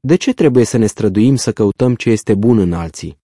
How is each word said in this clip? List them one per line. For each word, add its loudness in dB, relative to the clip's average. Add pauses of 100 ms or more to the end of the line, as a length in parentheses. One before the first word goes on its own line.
De 0
ce -2
trebuie 2
să -6
ne 2
străduim 0
să -4
căutăm 0
ce -4
este 0
bun 2
în 0
alții? -10